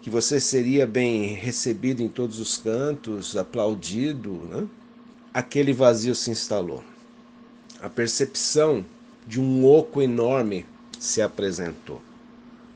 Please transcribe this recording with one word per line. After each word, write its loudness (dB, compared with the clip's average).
Que -12
você 0
seria 2
bem 0
recebido -4
em -2
todos -6
os -6
cantos, -4
aplaudido, -4
né? -8
Aquele 0
vazio 4
se -4
instalou. -4
A -10
percepção 0
de -4
um 4
oco 8
enorme 0
se -2
apresentou. -4